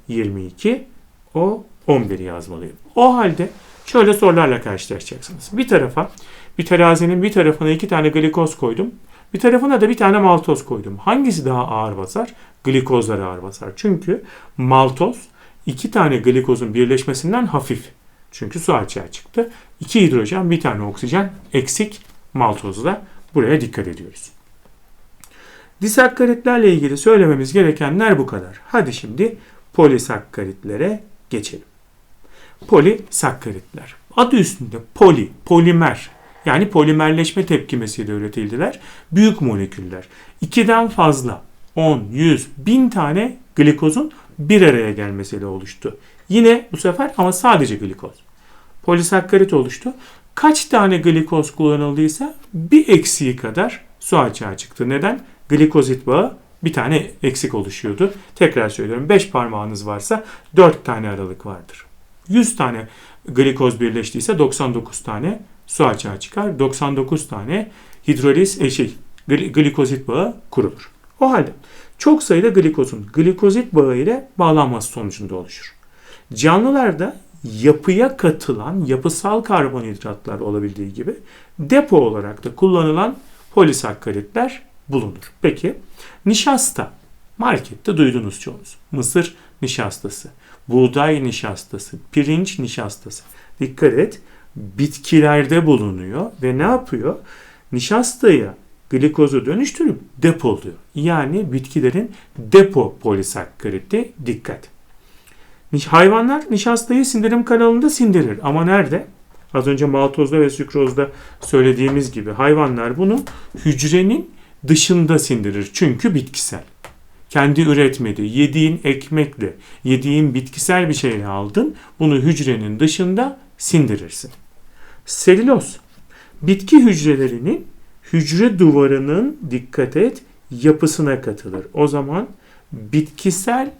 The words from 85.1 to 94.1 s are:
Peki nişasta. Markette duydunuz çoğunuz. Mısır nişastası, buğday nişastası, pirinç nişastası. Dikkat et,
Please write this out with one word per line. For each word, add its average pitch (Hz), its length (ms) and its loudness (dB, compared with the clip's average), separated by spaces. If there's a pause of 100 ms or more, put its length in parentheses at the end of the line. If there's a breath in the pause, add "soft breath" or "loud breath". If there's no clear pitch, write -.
Peki - 340 -2 (500 loud breath)
nişasta. 226 640 0 (460)
Markette 214 600 -4
duydunuz 120 420 0
çoğunuz. - 380 -18 (140)
Mısır 147 440 -2 (260 soft breath)
nişastası, 110 680 -8 (380 soft breath)
buğday 135 560 2
nişastası, 104 760 -10 (140)
pirinç 156 480 -2
nişastası. 120 640 -10 (360 soft breath)
Dikkat 135 340 2
et, 175 280 -2 (340 soft breath)